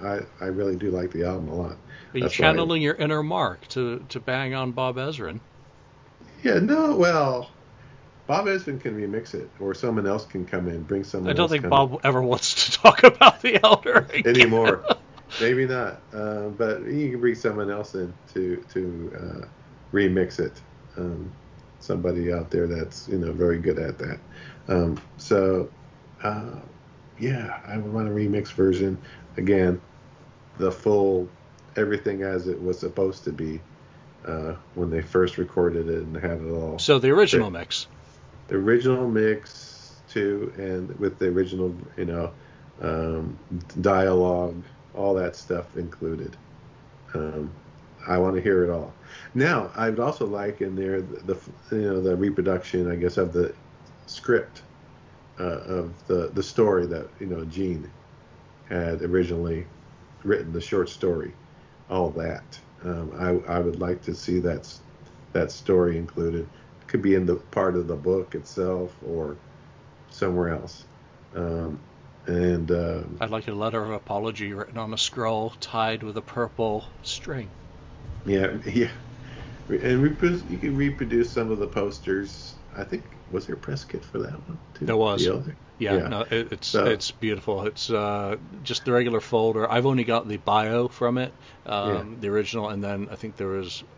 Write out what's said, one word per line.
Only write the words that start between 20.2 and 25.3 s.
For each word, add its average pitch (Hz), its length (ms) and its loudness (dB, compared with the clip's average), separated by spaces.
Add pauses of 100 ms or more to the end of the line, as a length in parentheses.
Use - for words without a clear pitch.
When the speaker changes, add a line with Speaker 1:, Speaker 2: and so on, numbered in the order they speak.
Speaker 1:
it. - 200 -4 (360)
Um, 87 340 -6 (500)
somebody 87 520 -2
out 82 180 -4
there 87 160 0
that's, 82 420 -6
you 98 100 -2
know, 82 140 -2
very 85 260 2
good 78 200 0
at - 200 -4
that. - 200 -8 (500)
Um, 85 320 2 (160)
so, 95 540 2 (520)